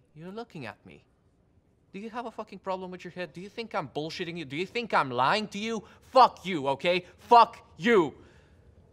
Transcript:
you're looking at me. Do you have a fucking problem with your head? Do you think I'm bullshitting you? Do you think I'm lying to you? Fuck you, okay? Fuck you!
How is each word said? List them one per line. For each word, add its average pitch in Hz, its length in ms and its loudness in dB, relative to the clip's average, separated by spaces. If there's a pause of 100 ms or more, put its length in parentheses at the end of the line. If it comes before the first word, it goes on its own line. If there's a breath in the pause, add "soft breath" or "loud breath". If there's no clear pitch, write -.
(140)
you're 165 180 -20
looking 208 340 -16
at 104 200 -16
me. 78 200 -20 (880)
Do 190 60 -12
you 220 100 -12
have 226 160 -12
a 220 60 -12
fucking 208 280 -14
problem 185 320 -8
with 180 140 -16
your 180 60 -16
head? 175 200 -12
Do - 80 -16
you 190 80 -16
think 226 260 -14
I'm 185 140 -6
bullshitting 165 500 -8
you? 170 60 -8
Do 139 140 -10
you 180 80 -4
think 233 280 -6
I'm 156 160 2
lying 147 400 0
to - 80 -12
you? 220 260 -6 (280 loud breath)
Fuck 240 340 6
you, 160 240 -4
okay? 175 360 0 (120 loud breath)
Fuck - 480 6 (120)
you! 170 360 2 (800 loud breath)